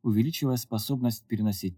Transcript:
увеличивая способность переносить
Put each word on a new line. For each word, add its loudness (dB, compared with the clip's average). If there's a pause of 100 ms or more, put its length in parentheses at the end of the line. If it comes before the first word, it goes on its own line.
увеличивая 2
способность -2
переносить -2